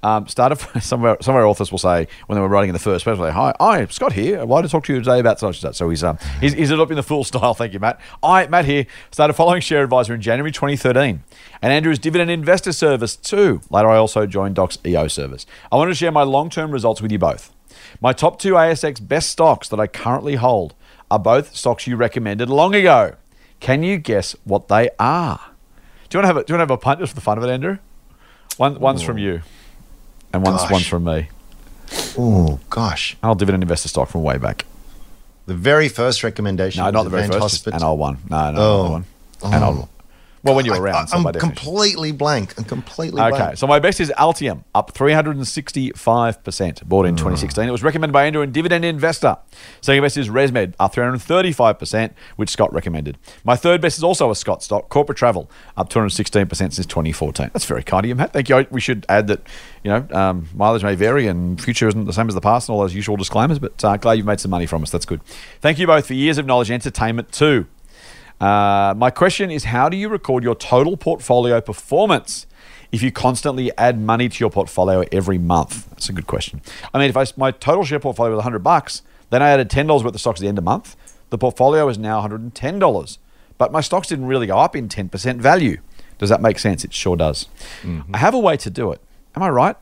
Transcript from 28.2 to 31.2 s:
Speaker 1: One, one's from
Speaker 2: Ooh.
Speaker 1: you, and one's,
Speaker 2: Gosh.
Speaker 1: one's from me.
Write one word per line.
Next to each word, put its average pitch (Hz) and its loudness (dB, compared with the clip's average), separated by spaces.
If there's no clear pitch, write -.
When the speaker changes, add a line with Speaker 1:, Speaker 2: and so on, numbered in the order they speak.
Speaker 1:
One, 139 0
one's 135 0
from 113 -4
Speaker 2:
Ooh. 104 -4
Speaker 1:
you, 90 -4
and 95 0
one's, 92 4
Speaker 2:
Gosh. 90 0
Speaker 1:
one's 92 2
from 87 -2
me. 78 -2